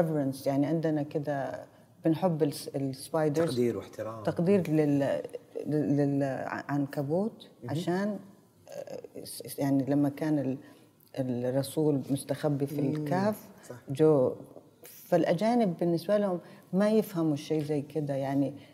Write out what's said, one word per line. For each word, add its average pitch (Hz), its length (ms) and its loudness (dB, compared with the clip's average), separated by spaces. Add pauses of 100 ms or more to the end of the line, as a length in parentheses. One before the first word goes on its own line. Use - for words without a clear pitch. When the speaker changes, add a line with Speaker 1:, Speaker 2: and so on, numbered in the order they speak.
Speaker 1:
reverence، 147 440 0
يعني 139 200 2
عندنا 156 360 0
كده 143 640 -4 (400)
بنحب 160 380 2
ال-، 147 100 2 (240)
السبايدرز. 151 720 0
Speaker 2:
تقدير 120 260 2
واحترام. - 460 -10
Speaker 1:
تقدير 170 480 2
لل-، 143 500 2 (460)
لل-، 143 300 2
للعنكبوت، 143 1500 -2 (140)
Speaker 2:
مهم. 120 80 -8
Speaker 1:
عشان، 180 480 -2 (500)
آه، - 320 -12 (240)
س-، - 340 -12
يعني 139 300 2
لما 143 200 2
كان 156 300 0
ال-، 131 200 -2 (600)
الرسول 135 800 0 (100)
مستخبي 139 560 -2
في 143 160 -4
Speaker 2:
مم. 135 120 0
Speaker 1:
الكهف، 180 540 -2 (200)
Speaker 2:
صح. 123 80 -14 (140)
Speaker 1:
جو، 143 420 6 (500)
فالأجانب 185 960 2
بالنسبة 175 360 2
لهم 196 220 0 (340)
ما 202 180 4
يفهموا 170 460 2
شيء 156 260 -2
زي 147 180 -2
كده. 139 340 -4
يعني 139 400 0 (200)